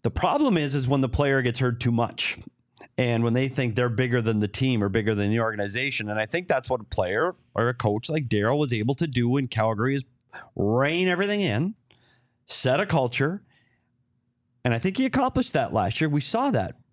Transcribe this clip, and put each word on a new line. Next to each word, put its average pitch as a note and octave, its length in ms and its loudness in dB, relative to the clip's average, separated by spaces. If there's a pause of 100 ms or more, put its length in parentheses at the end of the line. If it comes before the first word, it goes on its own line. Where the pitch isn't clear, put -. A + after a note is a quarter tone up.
The - 100 0
problem B3+ 460 2
is, C#3+ 180 0
is C3 100 0
when C3+ 140 2
the C3 80 2
player C3+ 340 2
gets A#2+ 180 -2
heard B2 200 0
too A#2+ 140 0
much. - 460 -2 (580)
And A#2+ 260 2
when A#2 100 2
they C3 140 2
think B2+ 280 -2
they're B2 120 2
bigger A#2+ 340 0
than A2 200 0
the G#2 80 0
team B2+ 340 0
or G2+ 60 0
bigger G#2+ 260 0
than G2+ 140 0
the A2+ 100 2
organization. A2 720 -4
And G#2+ 100 -2
I A2 60 0
think F3+ 240 -6
that's C3+ 200 0
what B2 120 -2
a G2+ 40 -14
player A2 500 -2 (200)
or A#2 140 2
a B2 40 -2
coach A2 360 -2
like D3+ 180 -2
Daryl A2 320 2
was C3+ 140 0
able A#2 220 0
to E3+ 120 -2
do B2 300 0
in C3 100 -2
Calgary A2+ 480 0
is C3+ 80 -4 (540)
rein C#3 500 2
everything G3+ 320 0
in, E3 360 0 (720)
set C3+ 360 0
a G#3 40 0
culture. C#3+ 580 0 (1200)
And B2 80 2
I A2+ 60 0
think F#3+ 180 -2
he C4 80 2
accomplished B3+ 480 0
that C3 200 0
last A2 280 0
year. D#3 80 0
We C#3+ 120 2
saw B3+ 300 0
that. F#2+ 240 -2 (180)